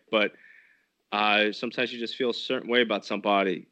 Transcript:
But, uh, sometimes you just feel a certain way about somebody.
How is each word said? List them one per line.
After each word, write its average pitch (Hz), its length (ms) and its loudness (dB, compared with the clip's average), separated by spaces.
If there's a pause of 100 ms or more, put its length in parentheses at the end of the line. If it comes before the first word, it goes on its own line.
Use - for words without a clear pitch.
(100)
But, 107 220 2 (800)
uh, 104 400 2
sometimes 120 400 -6
you 120 80 -12
just 117 160 -8
feel 123 140 0
a 113 40 -4
certain - 340 -6
way 123 140 4
about 107 240 -2
somebody. 101 640 0